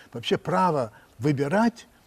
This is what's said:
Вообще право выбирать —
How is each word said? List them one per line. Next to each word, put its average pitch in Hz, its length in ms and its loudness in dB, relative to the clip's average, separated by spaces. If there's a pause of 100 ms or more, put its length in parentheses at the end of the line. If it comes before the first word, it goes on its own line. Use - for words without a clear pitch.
(120)
Вообще 117 260 -4
право 175 520 0 (300)
выбирать — 151 640 0 (200)